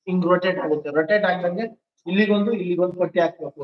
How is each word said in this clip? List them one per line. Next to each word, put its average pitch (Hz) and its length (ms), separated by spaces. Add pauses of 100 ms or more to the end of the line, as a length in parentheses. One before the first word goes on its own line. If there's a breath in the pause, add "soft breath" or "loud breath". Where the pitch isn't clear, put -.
ಹಿಂಗ್ 180 180
ರೊಟೇಟ್ 180 400
ಆಗುತ್ತೆ. 151 240
ರೊಟೇಟ್ 160 360
ಆಗ್ದಂಗೆ 180 400 (420)
ಇಲ್ಲಿಗೊಂದು, 202 440
ಇಲ್ಲಿಗೊಂದು 175 500
ಪಟ್ಟಿ 175 180
ಹಾಕ್ಬೇಕು. 156 440